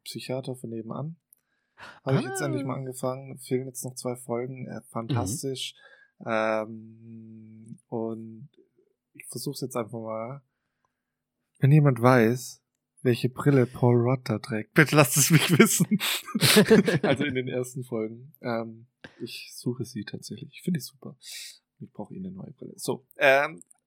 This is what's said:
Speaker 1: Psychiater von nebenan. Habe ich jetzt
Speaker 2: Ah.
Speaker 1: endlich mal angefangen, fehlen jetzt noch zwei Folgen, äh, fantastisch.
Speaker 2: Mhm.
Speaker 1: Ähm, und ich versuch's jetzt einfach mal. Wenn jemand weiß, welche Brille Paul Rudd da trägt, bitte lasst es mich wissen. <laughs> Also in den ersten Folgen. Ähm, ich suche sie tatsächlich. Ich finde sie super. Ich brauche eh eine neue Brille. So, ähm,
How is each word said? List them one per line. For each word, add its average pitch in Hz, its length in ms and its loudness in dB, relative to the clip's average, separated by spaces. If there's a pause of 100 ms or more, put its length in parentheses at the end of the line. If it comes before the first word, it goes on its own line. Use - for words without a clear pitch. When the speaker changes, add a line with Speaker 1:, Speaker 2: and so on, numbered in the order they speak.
Speaker 1:
Psychiater 127 500 -8
von 123 140 -14
nebenan. 113 480 -10 (880)
Habe 135 140 4
ich 247 80 0
jetzt 381 160 -6
Speaker 2:
Ah. - 20 -2
Speaker 1:
endlich 135 220 -4
mal 131 100 -4
angefangen, 131 640 -8
fehlen 131 300 -4
jetzt - 180 -12
noch 127 80 -10
zwei 123 220 -6
Folgen, 127 500 -8
äh, 120 240 -12
fantastisch. 123 840 -6 (440)
Speaker 2:
Mhm. - 80 -14
Speaker 1:
Ähm, 110 1500 -6 (100)
und 113 640 -8 (640)
ich - 140 -20
versuch's 139 340 -8
jetzt 127 140 -8
einfach 117 220 -6
mal. 113 440 -10 (1160)
Wenn 135 120 6
jemand 143 300 6
weiß, 123 580 4 (420)
welche 123 260 2
Brille 135 380 2
Paul 123 280 2
Rudd 123 340 0
da 107 120 -2
trägt, 107 340 -8
bitte 147 220 6
lasst 151 200 6
es 143 140 4
mich 160 260 4
wissen. 185 300 6 (480)
<laughs> 202 680 6
Also 143 200 2
in 135 120 -2
den 127 100 -2
ersten 123 380 -6
Folgen. 117 480 -8 (100)
Ähm, 113 440 -6 (360)
ich - 320 -14
suche 123 300 -6
sie 107 200 -10
tatsächlich. - 480 -14
Ich - 100 -20
finde 170 180 -2
sie - 80 -12
super. - 320 -18
Ich - 420 -18 (300)
brauche - 200 -14
eh - 60 -14
eine 92 140 -12
neue 92 180 -14
Brille. - 260 -18
So, - 300 -8 (120)
ähm, 147 440 4 (240)